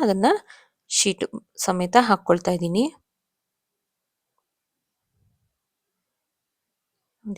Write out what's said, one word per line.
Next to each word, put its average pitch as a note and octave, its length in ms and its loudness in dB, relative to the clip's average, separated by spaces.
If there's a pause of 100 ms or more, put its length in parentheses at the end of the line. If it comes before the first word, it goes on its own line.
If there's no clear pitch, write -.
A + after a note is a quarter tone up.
ಅದನ್ನ G3+ 260 2 (600)
ಶೀಟ್ - 340 -2 (360)
ಸಮೇತ F3+ 400 0
ಹಾಕ್ಕೊಳ್ತಾ F3+ 520 2
ಇದ್ದೀನಿ. F3 320 -2 (4000)